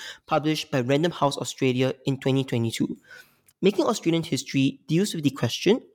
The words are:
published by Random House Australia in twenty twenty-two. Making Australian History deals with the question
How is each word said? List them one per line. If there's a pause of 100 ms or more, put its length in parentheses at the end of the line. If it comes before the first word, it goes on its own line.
(260)
published
by
Random
House
Australia (140)
in
twenty
twenty-two. (600)
Making
Australian
History
deals
with
the
question (140)